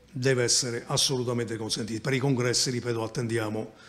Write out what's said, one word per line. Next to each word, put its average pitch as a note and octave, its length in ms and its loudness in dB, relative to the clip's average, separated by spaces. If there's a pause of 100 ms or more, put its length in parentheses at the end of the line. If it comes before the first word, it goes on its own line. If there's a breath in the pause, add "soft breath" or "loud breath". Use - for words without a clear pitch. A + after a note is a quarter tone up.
Deve B2 340 2
essere A#2+ 440 0
assolutamente A#2+ 680 0
consentito. A2 440 -4
Per C#3 120 0
i C3+ 40 2
congressi, B2 540 2
ripeto, A#2 320 -2
attendiamo A2 680 -2 (160 loud breath)